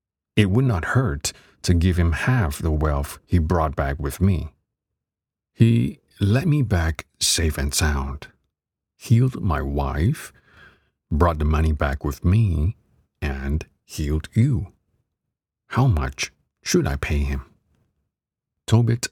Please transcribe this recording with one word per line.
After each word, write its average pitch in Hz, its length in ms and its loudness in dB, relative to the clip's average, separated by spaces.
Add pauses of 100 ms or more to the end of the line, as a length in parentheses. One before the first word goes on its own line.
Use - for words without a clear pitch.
(340)
It 101 160 4
would 120 140 2
not 101 320 0
hurt 92 360 -2 (300)
to - 100 2
give 87 260 4
him 85 140 2
half 95 460 0
the 80 120 -2
wealth 73 540 -2
he - 140 2
brought 80 380 0
back 71 220 -4
with 71 220 -6
me. 87 320 0 (1000)
He 117 460 2 (200)
let 107 260 2
me 147 160 2
back 82 440 -2 (140)
safe - 360 0
and 71 160 -4
sound, 69 540 -2 (720)
healed 127 420 2
my 76 220 -2
wife, 71 680 -2 (800)
brought 82 280 2
the 76 60 -2
money 78 280 2
back 71 320 -4
with 71 200 -6
me, 92 520 2 (460)
and 69 420 -4 (200)
healed 76 500 -4
you. 110 380 0 (960)
How 123 180 2
much 76 460 -2 (300)
should 175 240 0
I 69 100 -2
pay 71 220 -2
him?" 69 280 -4 (1200)
Tobit 117 460 2